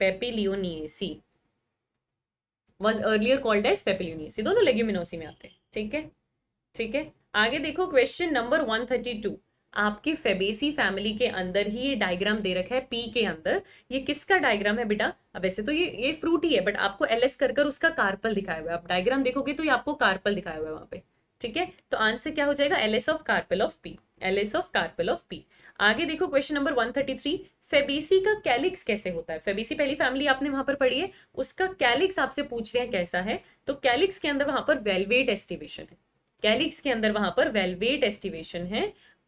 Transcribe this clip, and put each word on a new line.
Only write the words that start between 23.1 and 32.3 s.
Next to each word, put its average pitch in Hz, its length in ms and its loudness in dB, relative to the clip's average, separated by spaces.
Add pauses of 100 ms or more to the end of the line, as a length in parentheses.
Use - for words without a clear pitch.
carpel 185 360 0
of - 120 0 (120)
P, 165 80 -12 (300)
एलएस 202 320 0
of 349 160 0
carpel 170 380 -2
of 339 100 -2 (120)
P। 170 80 -12 (400)
आगे 220 260 4
देखो 320 220 -2
क्वेश्चन 285 280 0
नंबर 285 180 0
वन 240 180 2
थर्टी 269 240 -2
थ्री, 285 200 -4 (340)
फेबेसी 294 500 4
का 415 160 2
कैलिक्स 349 480 0
कैसे 202 260 -2
होता 165 240 -6
है? 156 60 -6
फेबेसी 220 360 -4
पहली 285 200 0
फैमिली 277 320 0
आपने 269 220 2
वहां 269 140 -2
पर 269 120 0
पढ़ी 262 240 2
है, 381 120 -4 (240)
उसका - 400 -4
कैलिक्स 277 440 2
आपसे 285 240 -2